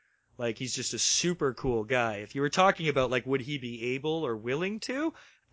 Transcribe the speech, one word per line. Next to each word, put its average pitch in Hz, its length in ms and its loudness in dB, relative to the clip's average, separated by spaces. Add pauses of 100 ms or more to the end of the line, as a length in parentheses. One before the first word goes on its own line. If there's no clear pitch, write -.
(360)
Like, 117 220 -2
he's 127 160 -4
just 123 200 -4
a 117 40 -4
super 170 560 2
cool 117 300 0
guy. 117 320 2
If 104 180 -10
you 139 60 -2
were 143 100 2
talking 185 380 4
about, 131 240 2
like, 123 120 2
would 135 180 0
he 143 160 -6
be 120 360 -4
able 156 320 -2
or 117 100 -2
willing 151 440 -2
to? 285 340 -4 (380)